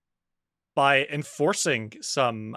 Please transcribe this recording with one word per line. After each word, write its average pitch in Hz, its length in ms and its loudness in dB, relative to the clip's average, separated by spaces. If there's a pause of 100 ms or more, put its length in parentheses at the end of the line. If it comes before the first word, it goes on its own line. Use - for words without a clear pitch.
(760)
by 139 360 4
enforcing 147 920 -2
some, 110 560 -2